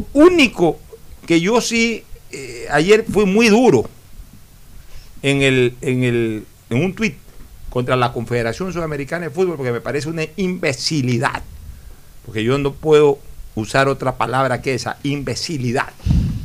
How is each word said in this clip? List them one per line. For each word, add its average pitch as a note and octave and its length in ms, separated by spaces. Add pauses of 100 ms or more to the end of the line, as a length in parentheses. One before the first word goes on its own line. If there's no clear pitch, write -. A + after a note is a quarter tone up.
(140)
único C#4 680 (480)
que E3 120
yo G#3+ 220
sí, A3+ 420 (280)
eh, A#2+ 400
ayer F#3+ 360
fui G#3 180
muy G#3+ 240
duro G3+ 380 (1300)
en C#3 200
el, B2+ 400
en B2+ 220
el, A#2 420 (240)
en A#2 140
un F#3 100
tuit F#3+ 220 (540)
contra B2+ 260
la B2 180
Confederación A#2+ 580
Sudamericana E3 540
de D3+ 60
Fútbol, F3 260
porque B2+ 140
me A#2 100
parece C3+ 280
una E3 140 (140)
imbecilidad, D3+ 1040 (840)
porque G#2+ 180
yo B2 140
no C#3 160
puedo D3+ 460 (360)
usar C3+ 320
otra C3 280
palabra B2 460
que C3+ 120
esa, - 300
imbecilidad C3+ 840 (580)